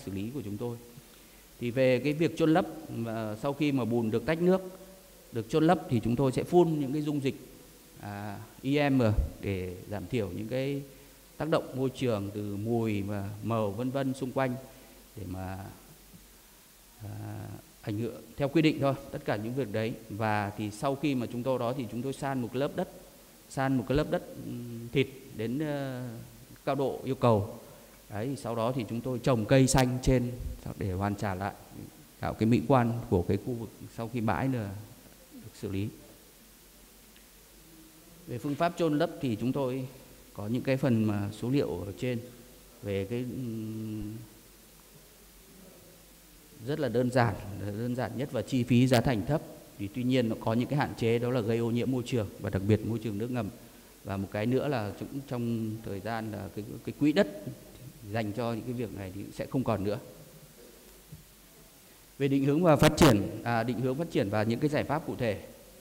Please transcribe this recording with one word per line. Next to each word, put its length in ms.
xử 60
lý 220
của 120
chúng 120
tôi. 200
Thì 120
về 280
cái 140
việc 240
chôn 160
lấp, 120
mà 460
sau 120
khi 180
mà 140
bùn 260
được 140
tách 160
nước, 200
được 180
chôn 180
lấp 220
thì 140
chúng 120
tôi 160
sẽ 120
phun 360
những 140
cái 80
dung 220
dịch, 120
à, 400
E 280
M 120
để 340
giảm 180
thiểu 220
những 180
cái 340
tác 120
động 280
môi 120
trường 440
từ 220
mùi 460
và 280
màu 280
vân 200
vân 220
xung 180
quanh 240
để 140
mà, 300
à, 60
ảnh 180
hưởng 140
theo 120
quy 120
định 180
thôi, 140
tất 140
cả 100
những 180
việc 180
đấy. 220
Và 480
thì 140
sau 240
khi 200
mà 160
chúng 120
tôi 160
đó 180
thì 140
chúng 100
tôi 120
san 280
một 120
cái 60
lớp 160
đất, 140
san 280
một 100
cái 100
lớp 140
đất, 120
ừm, 460
thịt 160
đến, 220
ờ, 500
cao 100
độ 280
yêu 120
cầu. 440
Đấy, 180
thì 80
sau 200
đó 160
thì 180
chúng 120
tôi 180
trồng 260
cây 220
xanh 360
trên 280
để 140
hoàn 240
trả 200
lại, 180
tạo 140
cái 160
mỹ 180
quan 320
của 120
cái 240
khu 80
vực 160
sau 180
khi 80
bãi 260
là 220
được 260
xử 120
lý. 160
Về 100
phương 180
pháp 220
chôn 200
lấp 120
thì 140
chúng 160
tôi 360
có 140
những 160
cái 140
phần 260
mà 260
số 80
liệu 180
ở 140
trên 200
về 220
cái, 140
ừm, 920
rất 120
là 100
đơn 220
giản, 240
đơn 340
giản 220
nhất 140
và 100
chi 220
phí 240
giá 140
thành 240
thấp. 160
Thì 160
tuy 80
nhiên 260
nó 100
có 140
những 140
cái 120
hạn 180
chế, 220
đó 100
là 120
gây 160
ô 140
nhiễm 200
môi 140
trường 220
và 100
đặc 180
biệt 180
môi 140
trường 180
nước 140
ngầm. 180
Và 140
một 140
cái 140
nữa 220
là 320
cũng 280
trong 440
thời 140
gian 320
là 240
cái, 100
cái 140
quỹ 140
đất 140
dành 200
cho 220
những 100
cái 100
việc 240
này 180
thì 60
sẽ 120
không 180
còn 200
nữa. 160
Về 100
định 180
hướng 180
và 120
phát 220
triển, 300
à, 200
định 160
hướng 160
phát 160
triển 180
và 140
những 160
cái 100
giải 140
pháp 240
cụ 80
thể 280